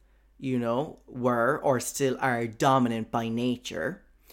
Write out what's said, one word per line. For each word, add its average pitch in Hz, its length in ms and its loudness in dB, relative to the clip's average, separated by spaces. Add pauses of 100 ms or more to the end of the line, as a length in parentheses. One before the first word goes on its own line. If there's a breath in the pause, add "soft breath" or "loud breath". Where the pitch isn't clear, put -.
(380)
you 127 220 -2
know, 120 480 -2
were 123 560 0
or 135 160 2
still 131 400 -2
are 120 260 0
dominant 117 640 2
by 117 200 -2
nature, 120 720 -4 (300 soft breath)